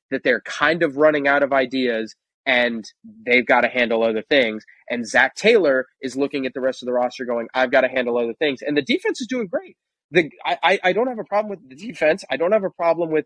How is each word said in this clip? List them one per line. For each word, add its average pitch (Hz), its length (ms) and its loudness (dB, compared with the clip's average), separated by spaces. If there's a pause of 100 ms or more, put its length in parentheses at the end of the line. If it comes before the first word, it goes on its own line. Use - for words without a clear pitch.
(100)
that 135 120 -4
they're 120 200 0
kind 160 400 -2
of 139 140 0
running 147 300 4
out 143 160 2
of 135 100 0
ideas 123 640 -2 (320)
and 120 380 0 (400)
they've 123 220 2
gotta 123 220 4
handle 117 340 0
other 110 200 0
things. 113 420 0 (260)
And 120 180 -6
Zac 131 260 2
Taylor 170 520 4 (140)
is 131 160 -8
looking 139 300 -2
at 127 80 -8
the 139 60 -8
rest 127 220 -4
of 123 40 -14
the 123 60 -4
roster 123 320 -2
going, 117 300 -4
"I've 127 160 0
gotta 131 180 4
handle 120 300 -2
other 117 160 -2
things." 143 280 -4
And 147 140 -4
the 143 60 2
defense 359 380 -4
is 240 60 -8
doing 240 200 -6
great. 277 300 -8 (340)
The, 156 200 0 (140)
I, 160 180 -2
I, 185 220 2
I 185 80 2
don't 220 160 -2
have 233 100 -8
a 202 60 -10
problem 208 260 -2
with 185 180 -14
the 131 60 -20
defense. 165 560 -2
I 131 60 -2
don't 170 160 0
have 214 100 2
a 185 80 -4
problem 165 400 0
with 151 160 0